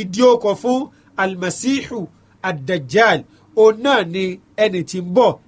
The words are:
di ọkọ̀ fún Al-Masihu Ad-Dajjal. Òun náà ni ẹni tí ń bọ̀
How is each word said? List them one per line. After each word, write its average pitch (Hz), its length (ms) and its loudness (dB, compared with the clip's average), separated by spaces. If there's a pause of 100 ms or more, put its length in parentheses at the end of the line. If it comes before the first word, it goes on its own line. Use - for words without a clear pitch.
di 185 160 -4
ọkọ̀ 233 340 4
fún 254 320 -2 (260)
Al-Masihu 190 960 -4 (360)
Ad-Dajjal. 170 760 0 (380)
Òun 220 240 6
náà 254 220 2
ni 180 200 -6 (300)
ẹni 165 300 -2
tí - 160 -10
ń 175 140 -8
bọ̀ 226 160 4 (180)